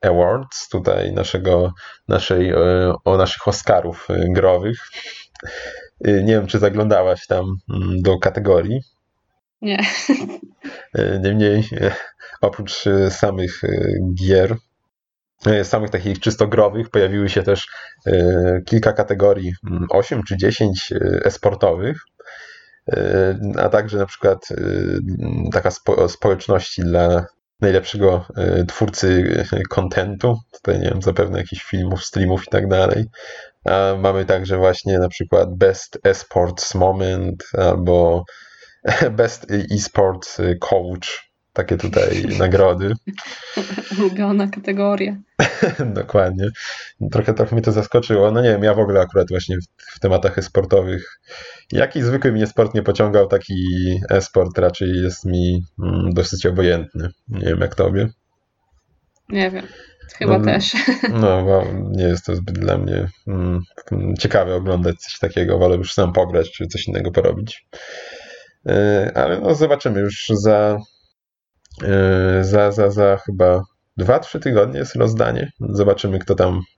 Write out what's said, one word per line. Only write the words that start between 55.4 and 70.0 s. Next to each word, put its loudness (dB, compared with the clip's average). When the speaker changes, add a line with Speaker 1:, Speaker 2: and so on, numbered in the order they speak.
Speaker 1:
mm, -2
dosyć -2
obojętny. 0
Nie -6
wiem, 0
jak -4
tobie. 0
Speaker 2:
Nie -2
wiem. -10
Chyba 4
Speaker 1:
No, 2
Speaker 2:
też. 0
<laughs> -2
Speaker 1:
no, 4
bo 2
nie 0
jest 0
to -4
zbyt -6
dla 0
mnie, -2
mm, -2
ciekawe 0
oglądać 0
coś -16
takiego. 0
Wolę 4
już -4
sam 0
pograć 0
czy -10
coś -10
innego -4
porobić. -2
E, 2
ale 0
no, 0
zobaczymy 0
już -4